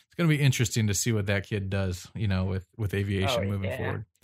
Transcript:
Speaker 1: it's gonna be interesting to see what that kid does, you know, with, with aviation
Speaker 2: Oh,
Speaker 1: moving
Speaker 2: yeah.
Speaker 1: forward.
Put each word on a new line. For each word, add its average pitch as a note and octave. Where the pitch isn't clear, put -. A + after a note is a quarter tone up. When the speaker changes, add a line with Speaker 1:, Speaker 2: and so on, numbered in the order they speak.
Speaker 1:
it's -
gonna E3+
be D3+
interesting A#2+
to G2+
see -
what G#2
that G2+
kid G2+
does, G2
you A2+
know, F#2
with, F#2+
with G2+
aviation G2
Speaker 2:
Oh, G2+
Speaker 1:
moving G2
Speaker 2:
yeah. -
Speaker 1:
forward. A#2